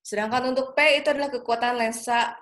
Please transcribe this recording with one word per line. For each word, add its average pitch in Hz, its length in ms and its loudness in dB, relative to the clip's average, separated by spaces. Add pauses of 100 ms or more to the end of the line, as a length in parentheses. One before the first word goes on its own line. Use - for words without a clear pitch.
Sedangkan 247 560 -2
untuk 262 160 -2
P 294 320 4
itu 302 80 2
adalah 285 160 -2
kekuatan 240 480 -2
lensa 233 640 0